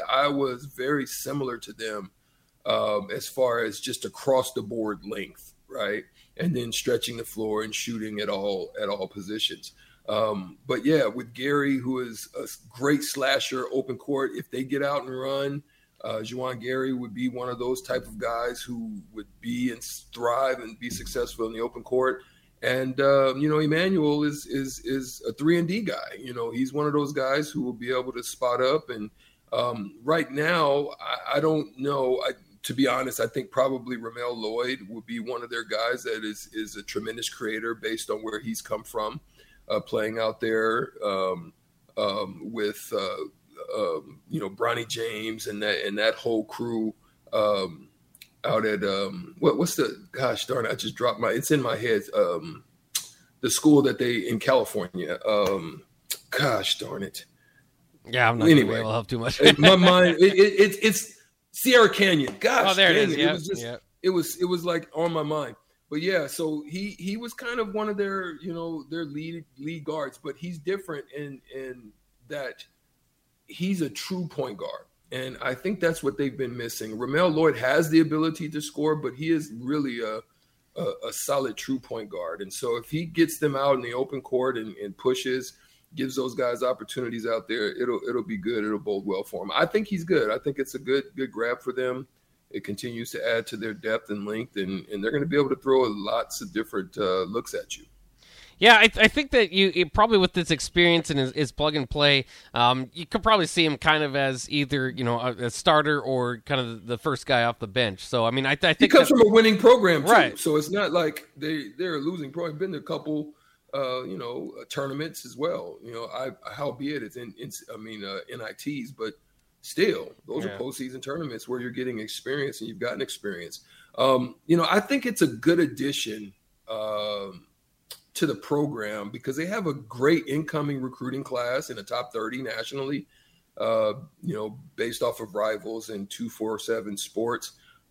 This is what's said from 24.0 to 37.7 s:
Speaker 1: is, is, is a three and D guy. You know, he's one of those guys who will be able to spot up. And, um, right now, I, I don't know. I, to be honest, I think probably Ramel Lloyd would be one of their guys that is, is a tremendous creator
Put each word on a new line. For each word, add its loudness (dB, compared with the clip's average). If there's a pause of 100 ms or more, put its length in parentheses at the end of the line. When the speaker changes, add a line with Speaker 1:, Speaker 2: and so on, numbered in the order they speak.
Speaker 1:
is, -2
is, -6
is -6
a -4
three 4
and 0
D -2
guy. -6
You -12
know, -4
he's -2
one 0
of 0
those 0
guys 0
who -4
will -4
be -6
able -2
to -8
spot -2
up. 2
And, -8 (420)
um, -4
right 0
now, 0 (100)
I, -4
I 2
don't 0
know. 0
I, 0 (320)
to -8
be 4
honest, -2
I 0
think -6
probably 0
Ramel -8
Lloyd -4 (100)
would -12
be -8
one -8
of -14
their -6
guys -2
that -4
is, -8
is -8
a -12
tremendous -8
creator -6